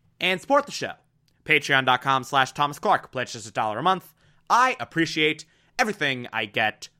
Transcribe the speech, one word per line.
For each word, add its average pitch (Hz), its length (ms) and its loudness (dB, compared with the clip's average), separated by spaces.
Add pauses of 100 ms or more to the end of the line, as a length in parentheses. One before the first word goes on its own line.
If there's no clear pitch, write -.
(200)
and 180 200 -2
support 277 260 2
the - 60 -14
show. 104 220 -8 (500)
Patreon 139 420 2
dot 127 160 4
com 135 220 0
slash 135 260 2
Thomas 147 300 -4
Clark. - 320 0
Pledge 123 220 -6
just 110 120 -14
a 110 60 -18
dollar 110 260 -2
a 135 60 -4
month. 185 300 -2 (360)
I 247 300 4
appreciate 156 640 -2 (340)
everything 139 540 -2
I 113 140 -2
get 107 420 -2 (120)